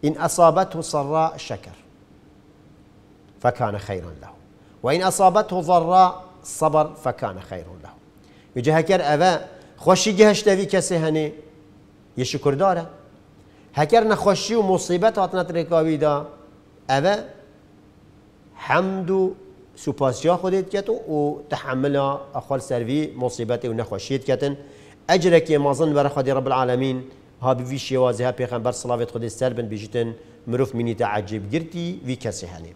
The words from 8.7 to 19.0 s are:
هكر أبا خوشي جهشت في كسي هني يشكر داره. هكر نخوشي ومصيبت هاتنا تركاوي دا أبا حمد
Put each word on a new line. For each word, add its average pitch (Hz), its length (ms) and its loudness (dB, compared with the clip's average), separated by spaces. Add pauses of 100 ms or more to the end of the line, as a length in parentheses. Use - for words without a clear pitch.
هكر 165 300 4 (120)
أبا 165 320 2 (320)
خوشي 185 340 2
جهشت 208 380 6
في 190 160 2
كسي 185 320 0
هني 156 360 0 (840)
يشكر 135 360 0
داره. 170 360 0 (840)
هكر 185 340 4
نخوشي 208 480 2
ومصيبت 190 640 2
هاتنا 185 240 0
تركاوي 165 540 0
دا 147 280 0 (640)
أبا 180 360 2 (1300)
حمد 185 520 -2